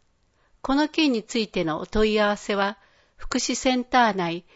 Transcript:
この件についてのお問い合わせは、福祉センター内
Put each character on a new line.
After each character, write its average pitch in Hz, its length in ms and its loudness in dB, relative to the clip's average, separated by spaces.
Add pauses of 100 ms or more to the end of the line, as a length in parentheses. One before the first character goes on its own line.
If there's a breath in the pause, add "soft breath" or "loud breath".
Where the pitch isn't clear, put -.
(640)
こ 269 120 0
の 294 140 2
件 302 240 0
に 220 100 -2
つ - 160 -6
い 214 100 -2
て 180 160 -2
の 156 140 -2
お - 80 -10
問 214 260 2
い 214 80 2
合 208 80 2
わ 208 80 0
せ - 180 -4
は、 202 220 -2 (400 soft breath)
福 - 220 -4
祉 247 160 -4
セ 254 220 0
ン 247 80 -4
タ 240 240 4
ー 196 80 -2
内 170 280 -4 (120)